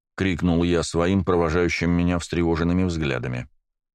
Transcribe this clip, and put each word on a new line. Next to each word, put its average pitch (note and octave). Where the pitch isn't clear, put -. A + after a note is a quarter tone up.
крикнул F2
я F2
своим, F2
провожающим E2+
меня F2
встревоженными E2+
взглядами. C2